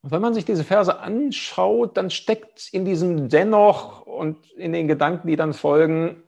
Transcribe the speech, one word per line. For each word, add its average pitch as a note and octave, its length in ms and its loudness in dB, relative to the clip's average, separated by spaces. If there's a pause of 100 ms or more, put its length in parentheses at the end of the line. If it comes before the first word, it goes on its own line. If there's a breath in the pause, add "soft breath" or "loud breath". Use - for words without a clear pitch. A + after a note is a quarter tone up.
Und C#3+ 80 -10
wenn D#3+ 100 0
man A#3 140 0
sich G#3+ 100 -2
diese E3+ 200 0
Verse F#3+ 340 2
anschaut, A3+ 960 -2
dann F#3+ 140 -2
steckt - 580 -6
in F#3+ 160 -4
diesem E3+ 460 0
dennoch G#3 720 4
und - 500 -8
in E3 220 -6
den D#3+ 140 -2
Gedanken, D#3 380 -2
die D#3 100 0
dann D#3 180 -2
folgen D#3+ 720 0